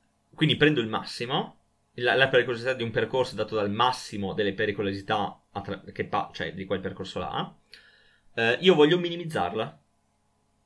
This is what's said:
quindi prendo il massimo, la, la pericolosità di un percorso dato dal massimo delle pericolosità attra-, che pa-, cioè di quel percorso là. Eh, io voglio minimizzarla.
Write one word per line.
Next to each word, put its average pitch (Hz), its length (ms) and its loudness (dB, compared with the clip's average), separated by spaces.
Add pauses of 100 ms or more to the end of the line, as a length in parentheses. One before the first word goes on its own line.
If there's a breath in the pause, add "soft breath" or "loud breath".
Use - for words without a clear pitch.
(340)
quindi 139 220 2
prendo 147 240 4
il 110 80 -2
massimo, 120 680 -4 (380)
la, 120 180 0
la 131 140 4
pericolosità 123 440 2
di 117 100 -4
un 113 80 -2
percorso 120 440 0
dato 107 200 -4
dal 104 160 0
massimo 107 640 -2
delle 98 220 0
pericolosità 101 840 -2 (140)
attra-, 101 300 -8 (100)
che - 140 -6
pa-, - 260 -4
cioè 80 220 -8
di 92 100 -10
quel 95 160 -2
percorso 92 380 -8
là. 139 360 -6 (800 soft breath)
Eh, 117 280 2
io 180 140 8
voglio 151 240 8
minimizzarla. 160 840 -4 (840)